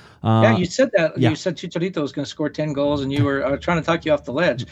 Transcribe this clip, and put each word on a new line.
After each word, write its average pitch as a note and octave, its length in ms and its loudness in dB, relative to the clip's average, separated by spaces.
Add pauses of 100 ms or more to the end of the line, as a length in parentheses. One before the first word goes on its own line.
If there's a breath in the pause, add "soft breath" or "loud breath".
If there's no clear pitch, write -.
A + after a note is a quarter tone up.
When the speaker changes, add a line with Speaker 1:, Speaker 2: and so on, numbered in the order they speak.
(220 loud breath)
Speaker 1:
Uh, A2 200 4
Speaker 2:
Yeah, A2 140 6
you F3+ 80 0
said - 320 0
that. D#3+ 220 0
Speaker 1:
Yeah. B2 100 4
Speaker 2:
You - 80 2
said - 220 -4
Chicharito F3+ 420 -4
was C#3 120 -4
gonna C#3+ 120 -6
score D3+ 240 -6
ten D3+ 240 -4
goals, C#3+ 300 0
and C3+ 100 -4
you C#3+ 120 2
were, C#3 200 0
uh, C3+ 140 -2
trying F3 180 0
to D3 80 -2
talk E3 220 -2
you D#3 60 2
off C#3+ 120 0
the B2 80 -8
ledge. C3 400 0